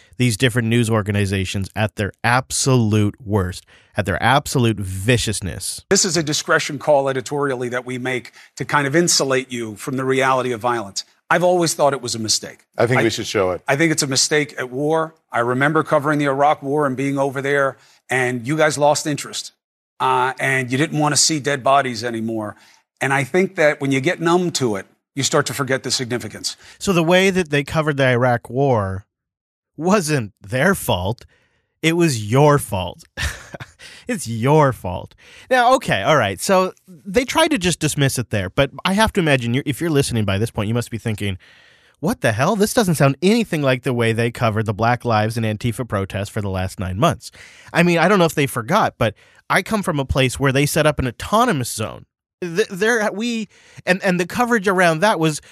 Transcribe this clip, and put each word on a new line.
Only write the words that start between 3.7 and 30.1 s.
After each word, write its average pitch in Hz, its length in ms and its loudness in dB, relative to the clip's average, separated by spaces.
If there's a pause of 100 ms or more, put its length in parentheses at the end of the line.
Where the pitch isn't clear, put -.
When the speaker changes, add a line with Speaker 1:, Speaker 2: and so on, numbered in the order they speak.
Speaker 1:
at 95 120 -2
their 90 160 -2
absolute 117 540 2
viciousness. 98 1120 -4
Speaker 2:
This 196 140 2
is 170 120 -2
a 170 60 0
discretion 151 560 -2
call 139 280 2
editorially 131 640 -4
that 123 160 -6
we 127 140 -6
make 123 320 -6 (240)
to 135 100 -8
kind 143 220 0
of 135 80 0
insulate 135 560 2
you 117 240 -8
from 131 220 -8
the 131 80 -4
reality 131 480 2
of 110 60 -6
violence. 113 460 -4 (240)
I've 170 140 2
always 180 300 2
thought 143 200 2
it 127 80 -6
was 117 120 -8
a 113 60 -6
mistake. - 460 -6 (120)
Speaker 3:
I 123 80 4
think 123 140 2
Speaker 2:
I 120 60 2
Speaker 3:
we 113 40 4
should 107 160 -6
show 92 260 0
it. 85 160 -6
Speaker 2:
I 139 80 2
think 160 160 2
it's 151 120 -2
a 143 40 -4
mistake 143 520 0
at 127 100 -6
war. 156 460 -2 (160)
I 120 80 -2
remember 135 440 2
covering 147 360 0
the 147 60 0
Iraq 143 360 2
War 143 240 -2
and 131 100 -2
being 139 220 -2
over 139 240 -2
there, 139 360 0 (300)
and 127 380 -2
you 143 100 -2
guys 151 220 2
lost 147 300 2
interest, 120 440 -8 (480)
uh, 131 400 0
and 131 320 -2
you 131 60 -2
didn't 151 220 0
wanna 147 180 2
see 160 220 2
dead 139 240 -2
bodies 131 400 2
anymore. 113 520 -6 (460)
And 135 100 -2
I 139 120 0
think 185 320 0
that 151 260 2
when 139 100 0
you 135 80 2
get 165 220 -2
numb 175 300 2
to 113 240 -2
it, 95 100 -8 (300)
you 135 80 -4
start 147 240 2
to 123 80 -10
forget 135 260 -2
the 135 80 -8
significance. 117 640 -6 (220)
Speaker 1:
So - 160 -2
the 170 80 2
way 185 300 4
that 180 180 -2
they 143 140 0
covered 151 340 -2
the 135 80 2
Iraq 123 420 2
War 113 600 0 (680)
wasn't 151 640 0